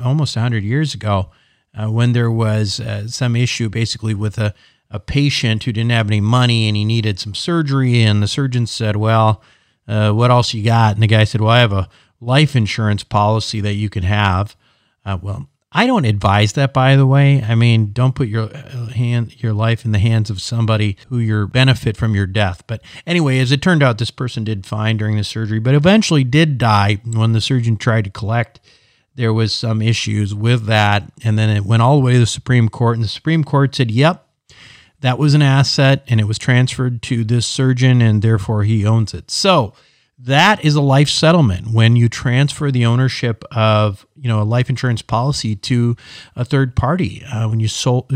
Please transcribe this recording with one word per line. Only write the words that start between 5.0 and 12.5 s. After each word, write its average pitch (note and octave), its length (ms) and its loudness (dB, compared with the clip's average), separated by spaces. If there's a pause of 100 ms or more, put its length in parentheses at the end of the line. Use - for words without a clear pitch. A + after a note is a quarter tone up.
patient C3 640 -2
who B2 80 -4
didn't A2+ 180 -2
have A2+ 160 0
any G#2 160 0
money A#2 440 2
and G#2 100 0
he G#2 80 -2
needed G#2+ 340 -2
some G2+ 160 -12
surgery. C3+ 680 0
And G#2 200 2
the G2+ 60 -2
surgeon B2 380 -2
said, G#2+ 300 -4
"Well, A2 460 2 (460)
uh, G#2+ 240 0
what A#2+ 180 2
else B2 240 2
you G#2+ 100 -6
got?" A2+ 300 2
And G#2 80 0
the A2 60 2
guy G#2+ 160 4
said, G#2+ 160 -2
"Well, A2 100 2
I A#2+ 100 4
have A2+ 120 2
a F#2+ 160 -4 (320)
life C#3 340 0